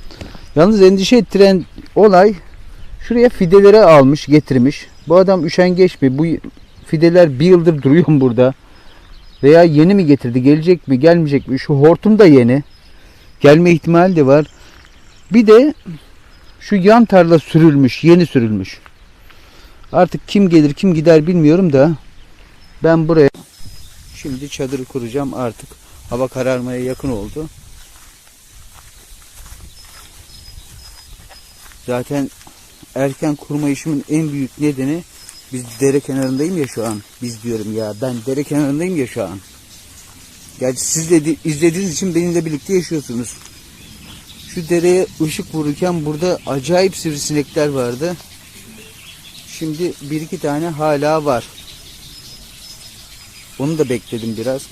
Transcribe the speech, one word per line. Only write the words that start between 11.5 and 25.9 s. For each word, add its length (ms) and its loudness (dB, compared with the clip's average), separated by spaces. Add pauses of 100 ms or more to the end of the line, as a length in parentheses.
Şu 140 -4
hortum 460 2
da 60 8
yeni. 380 4 (760)
Gelme 320 6
ihtimali 440 2
de 100 2
var. 200 2 (880)
Bir 140 4
de 260 6 (840)
şu 160 -4
yan 300 4
tarla 340 4
sürülmüş, 640 2
yeni 220 4
sürülmüş. 540 -4 (1120)
Artık 360 -2
kim 220 0
gelir, 240 2
kim 200 -2
gider 340 2
bilmiyorum 460 2
da 220 2 (880)
ben 240 0
buraya 220 4 (840)
şimdi 340 -14
çadırı 360 -8
kuracağım 480 -8
artık. 360 -10 (400)